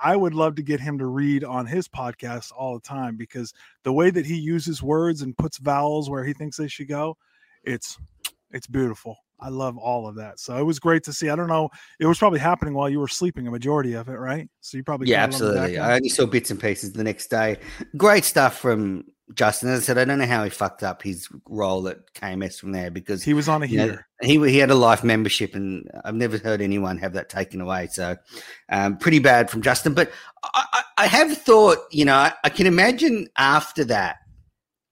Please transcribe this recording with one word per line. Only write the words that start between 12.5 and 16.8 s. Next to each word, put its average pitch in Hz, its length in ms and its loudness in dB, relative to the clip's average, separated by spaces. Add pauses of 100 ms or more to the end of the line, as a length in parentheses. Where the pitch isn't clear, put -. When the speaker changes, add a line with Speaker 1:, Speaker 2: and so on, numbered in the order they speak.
Speaker 1:
while 139 140 -2
you 143 100 -2
were 143 80 -2
sleeping, 147 400 -4
a 117 60 -8
majority 131 400 -2
of 113 160 -8
it, 127 80 -12
right? 131 320 -8 (140)
So - 140 -14
you 131 60 -8
probably 131 260 -4
Speaker 2:
Yeah, 110 180 4
Speaker 1:
caught 131 140 -2
it - 20 -2
on 107 60 2
the 101 60 2
back - 20 0
Speaker 2:
absolutely. 90 200 -2
Speaker 1:
end. 85 160 -2
Speaker 2:
I - 20 4
only 131 140 2
saw 127 180 2
bits 120 240 -2
and 101 80 -8
pieces 101 340 -4